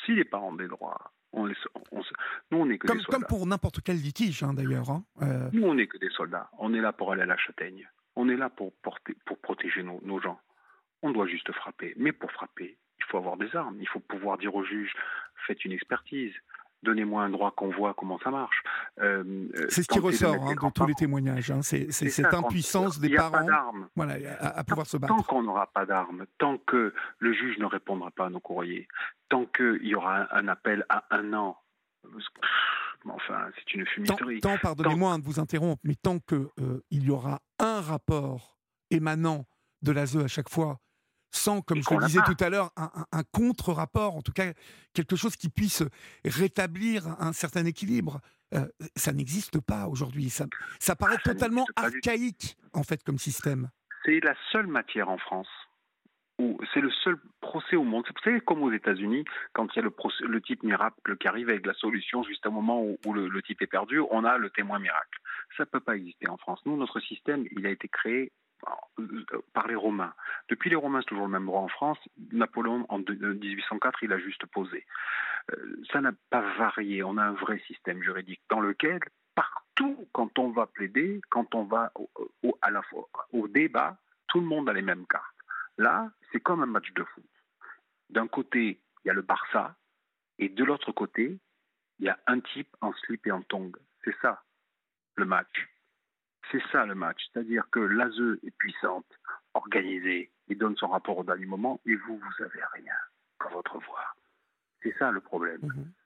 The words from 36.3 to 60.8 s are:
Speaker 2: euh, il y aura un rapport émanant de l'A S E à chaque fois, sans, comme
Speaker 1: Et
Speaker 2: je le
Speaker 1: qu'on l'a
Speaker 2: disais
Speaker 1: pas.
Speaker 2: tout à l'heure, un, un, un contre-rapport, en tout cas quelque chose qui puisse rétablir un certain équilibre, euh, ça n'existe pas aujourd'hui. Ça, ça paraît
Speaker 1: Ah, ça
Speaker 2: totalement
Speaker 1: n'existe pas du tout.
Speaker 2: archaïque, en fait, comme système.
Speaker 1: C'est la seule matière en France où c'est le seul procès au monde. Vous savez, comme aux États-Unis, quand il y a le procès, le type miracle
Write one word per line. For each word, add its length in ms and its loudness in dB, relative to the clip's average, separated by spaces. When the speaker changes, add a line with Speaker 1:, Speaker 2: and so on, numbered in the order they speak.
Speaker 2:
euh, 320 -2
il 140 2
y 40 4
aura 320 0
un 240 2
rapport 800 -2
émanant 560 2
de 100 4
l'A 120 4
S 120 0
E 40 4
à 80 4
chaque 220 -4
fois, 300 0
sans, 320 2
comme 160 2
Speaker 1:
Et 40 2
Speaker 2:
je 80 2
le 60 6
Speaker 1:
qu'on 40 6
l'a 80 6
Speaker 2:
disais 140 8
Speaker 1:
pas. 120 8
Speaker 2:
tout 100 2
à 60 4
l'heure, 280 2
un, 180 -4
un, 160 -6
un 200 2
contre-rapport, 840 2
en 60 -8
tout 100 -6
cas 220 0
quelque 240 2
chose 180 0
qui 140 -2
puisse 340 2
rétablir 800 2
un 140 0
certain 320 0
équilibre, 560 0
euh, 120 2
ça 160 0
n'existe 480 0
pas 280 -2
aujourd'hui. 420 -2
Ça, 160 -2
ça 160 2
paraît 220 4
Speaker 1:
Ah, 80 -4
ça 80 4
Speaker 2:
totalement 280 2
Speaker 1:
n'existe 140 -2
pas 160 2
du 80 -6
tout. 100 0
Speaker 2:
archaïque, 480 -2
en 100 0
fait, 200 -2
comme 140 0
système. 520 -2
Speaker 1:
C'est 160 6
la 140 4
seule 160 2
matière 420 0
en 80 -2
France 320 -6
où 200 2
c'est 80 4
le 100 4
seul 260 2
procès 340 -2
au 80 6
monde. 240 2
Vous 160 -10
savez, 180 4
comme 200 2
aux 100 4
États-Unis, 540 2
quand 200 0
il 40 -4
y 20 2
a 40 2
le 80 0
procès, 320 -4
le 180 0
type 220 -6
miracle 540 0